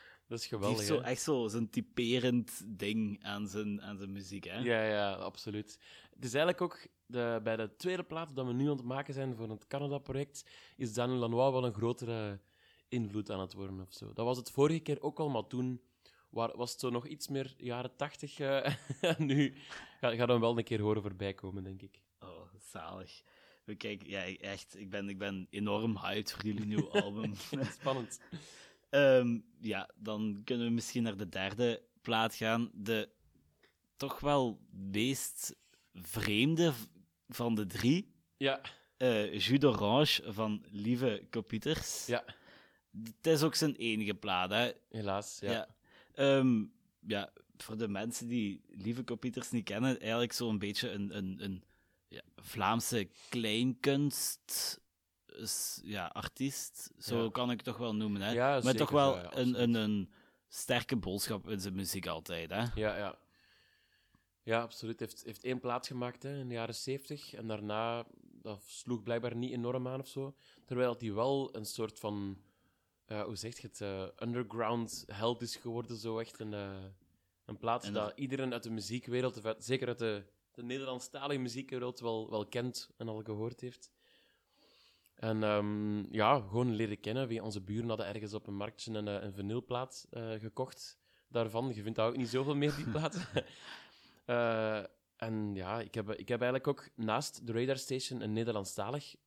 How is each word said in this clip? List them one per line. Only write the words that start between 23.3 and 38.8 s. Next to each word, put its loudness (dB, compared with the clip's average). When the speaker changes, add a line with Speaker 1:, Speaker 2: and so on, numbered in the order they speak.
Speaker 2:
We -8
kijken, -6
ja, -2
ik, -4
echt, -8
ik -10
ben, -4
ik -6
ben -4
enorm 2
hyped -2
voor -6
jullie 0
nieuwe 0
Speaker 1:
<laughs> 6
Speaker 2:
album. -4
Speaker 1:
Spannend. -2
Speaker 2:
Ehm, 8
ja, -2
dan -2
kunnen 0
we 4
misschien 2
naar 0
de -4
derde 2
plaat 2
gaan. 2
De 0
toch -4
wel 4
meest -2
vreemde 4
v-, -8
van 0
de 0
drie. 2
Speaker 1:
Ja. 2